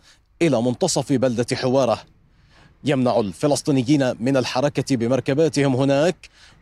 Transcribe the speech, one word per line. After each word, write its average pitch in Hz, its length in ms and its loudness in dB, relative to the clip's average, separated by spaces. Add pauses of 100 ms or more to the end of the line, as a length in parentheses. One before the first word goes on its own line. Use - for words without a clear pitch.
(420)
إلى 135 200 2
منتصف 147 500 -2
بلدة 123 340 0 (100)
حوارة. 127 420 0 (880)
يمنع 123 360 2
الفلسطينيين 131 1000 0
من 135 140 0
الحركة 131 600 -2
بمركباتهم 135 800 0
هناك 139 520 0 (320)